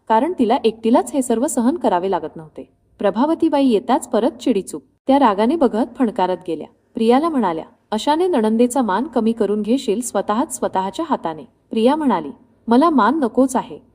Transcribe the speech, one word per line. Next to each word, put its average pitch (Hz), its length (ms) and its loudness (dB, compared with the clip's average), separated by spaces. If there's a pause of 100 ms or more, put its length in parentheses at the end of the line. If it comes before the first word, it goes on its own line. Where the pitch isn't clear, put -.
कारण 247 320 2
तिला 233 240 2
एकटीलाच 226 500 0
हे 285 80 0
सर्व 240 260 -2
सहन 269 300 -2
करावे 196 340 2
लागत 160 240 -4
नव्हते. - 380 -18 (260)
प्रभावतीबाई 277 680 2
येताच 247 420 0
परत 226 220 0
चिडीचूप 190 520 -4 (240)
त्या 269 120 4
रागाने 226 360 2
बघत 254 300 0 (100)
फणकारत 190 420 -2 (100)
गेल्या. 156 200 -8 (280)
प्रियाला 247 340 2
म्हणाल्या, 202 340 -2 (280)
"अशाने 294 360 0
नणंदेचा 240 540 2
मान 214 220 0
कमी 226 280 -2
करून 214 300 -2
घेशील 226 400 -2
स्वतःच 220 560 -4
स्वतःच्या 196 520 -4
हाताने." 160 340 -6 (260)
प्रिया 226 260 2
म्हणाली, 208 340 -2 (380)
"मला 262 220 4
मान 269 300 2
नकोच 254 360 0
आहे, 160 240 -8 (160)